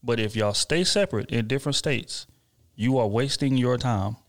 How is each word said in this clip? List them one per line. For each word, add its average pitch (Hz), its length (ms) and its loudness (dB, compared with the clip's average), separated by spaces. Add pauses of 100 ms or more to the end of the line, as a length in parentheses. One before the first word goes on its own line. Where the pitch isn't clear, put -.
But 117 160 0
if 110 160 -2
y'all 104 180 2
stay 165 300 0
separate 185 480 0
in 117 160 0
different 139 300 -2
states, - 500 -4 (480)
you 127 220 2
are 117 100 2
wasting 135 500 0
your 123 200 2
time. 113 400 -2 (120)